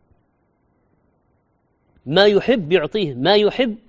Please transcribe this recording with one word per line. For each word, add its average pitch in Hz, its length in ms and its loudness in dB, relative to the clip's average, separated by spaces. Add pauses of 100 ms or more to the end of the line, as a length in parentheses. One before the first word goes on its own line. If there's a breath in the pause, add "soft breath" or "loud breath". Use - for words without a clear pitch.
(2000)
ما 170 200 2
يحب 208 460 0
يعطيه، 160 440 -2
ما 147 200 0
يحب 214 420 -2 (120)